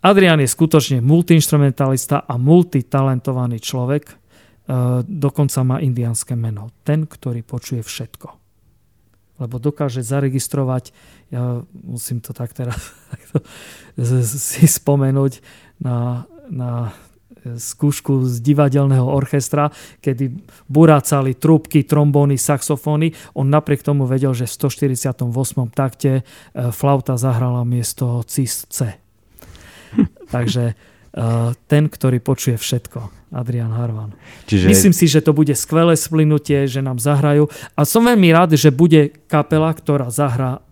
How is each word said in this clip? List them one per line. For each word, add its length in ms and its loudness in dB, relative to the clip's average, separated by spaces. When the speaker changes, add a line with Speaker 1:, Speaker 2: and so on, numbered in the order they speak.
Speaker 1:
Adrián 400 4
je 80 0
skutočne 500 2
multiinstrumentalista 1300 2
a 160 -6
multitalentovaný 1200 0
človek. 480 -4
E, 40 -20
dokonca 560 -2
má 160 0
indiánske 560 -4
meno. 480 -8
Ten, 240 -2
ktorý 400 -10
počuje 400 -8
všetko. 560 -16
Lebo 240 -10
dokáže 480 -4
zaregistrovať, 880 -4
ja 300 -6
musím 480 -10
to 160 -16
tak 160 -10
teraz 240 -8
<laughs> 640 -10
si 160 4
spomenúť 720 0
na, 480 -6
na 420 -6
skúšku 800 -4
z 160 -4
divadelného 640 2
orchestra, 680 -2
kedy 320 -4
burácali 680 4
trúbky, 480 2
trombóny, 560 2
saxofóny. 720 -2
On 80 -4
napriek 400 0
tomu 240 0
vedel, 240 0
že 160 -4
v 80 -12
sto 160 -2
štyridsiatom 640 -4
ôsmom 340 -4
takte, 540 -2
e, 20 -12
flauta 480 0
zahrala 480 -2
miesto 560 -4
cis 480 -6
C. 240 -6
<laughs> 380 -4
Takže, 380 -2
e, 20 -8
ten, 240 4
ktorý 320 0
počuje 320 -2
všetko, 800 -8
Adrián 400 -6
Harvan. 400 -6
Speaker 2:
Čiže 240 4
Speaker 1:
Myslím 240 6
si, 160 4
že 100 4
to 140 2
bude 240 2
skvelé 400 2
splynutie, 720 0
že 100 -6
nám 220 -6
zahrajú. 480 2
A 100 -2
som 220 2
veľmi 240 6
rád, 260 6
že 140 6
bude 400 4
kapela, 480 0
ktorá 400 -4
zahrá 480 -2